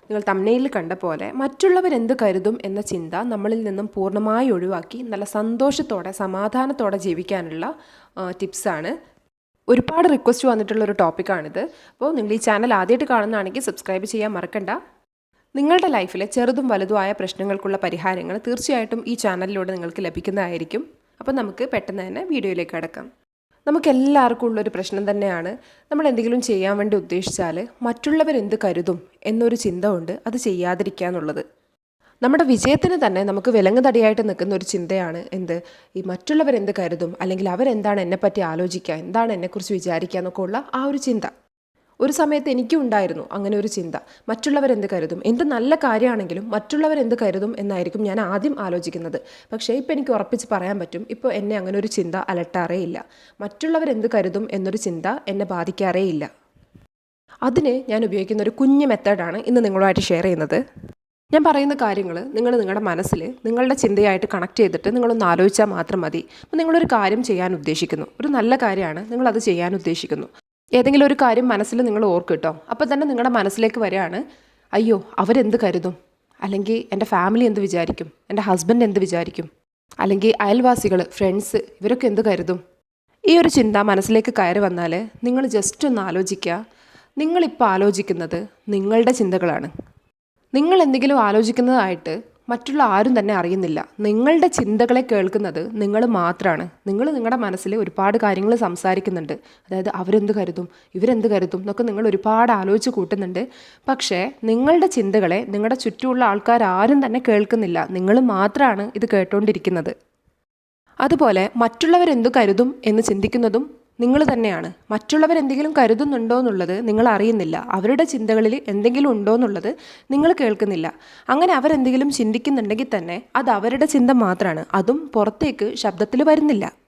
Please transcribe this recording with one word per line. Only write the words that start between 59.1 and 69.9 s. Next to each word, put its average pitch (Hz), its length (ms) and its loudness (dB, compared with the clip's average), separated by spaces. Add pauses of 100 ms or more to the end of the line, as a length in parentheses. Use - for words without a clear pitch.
ഇന്ന് 240 180 4
നിങ്ങളുമായിട്ട് 190 360 2
ഷെയർ 175 220 0
ചെയ്യുന്നത്. 170 420 0 (680)
ഞാൻ 302 120 4
പറയുന്ന 285 300 2
കാര്യങ്ങൾ 196 500 -4
നിങ്ങൾ 247 320 0
നിങ്ങളുടെ 208 280 -2
മനസ്സിൽ 185 500 -2 (100)
നിങ്ങളുടെ 240 300 0
ചിന്തയായിട്ട് 202 600 2
കണക്ട് 180 240 -6
ചെയ്തിട്ട് 190 360 0
നിങ്ങളൊന്ന് 233 300 2
ആലോചിച്ചാൽ 185 400 4
മാത്രം 185 360 -2
മതി. 160 240 -6 (180)
അപ്പോൾ - 140 -8
നിങ്ങളൊരു 330 360 2
കാര്യം 214 300 2
ചെയ്യാൻ 185 320 0
ഉദ്ദേശിക്കുന്നു, 156 520 -4 (140)
ഒരു 262 80 -4
നല്ല 254 280 2
കാര്യമാണ്, 196 560 -4
നിങ്ങളത് 240 260 2
ചെയ്യാൻ 180 360 0
ഉദ്ദേശിക്കുന്നു. 160 520 -4 (460)